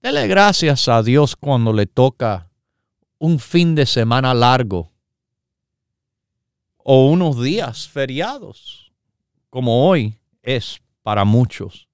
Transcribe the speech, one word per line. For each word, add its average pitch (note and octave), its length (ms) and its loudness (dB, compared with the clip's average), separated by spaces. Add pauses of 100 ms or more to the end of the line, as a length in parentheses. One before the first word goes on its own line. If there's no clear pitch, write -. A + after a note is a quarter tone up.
Dele C4 260 -4
gracias F#3+ 600 2
a A#2 140 2
Dios C3 340 2
cuando A#2 380 0
le G#2 140 0
toca A2+ 600 -2 (680)
un D#3 220 -2
fin E3+ 340 0
de D3 140 2
semana B2+ 480 0
largo A#2 560 0 (1900)
o C3 300 4
unos D#3 340 0
días C3+ 460 -6
feriados, D#3+ 1040 -10 (580)
como B2+ 380 0
hoy A2+ 320 0 (240)
es - 360 -6 (260)
para G#2 180 -2
muchos. G#2+ 720 -2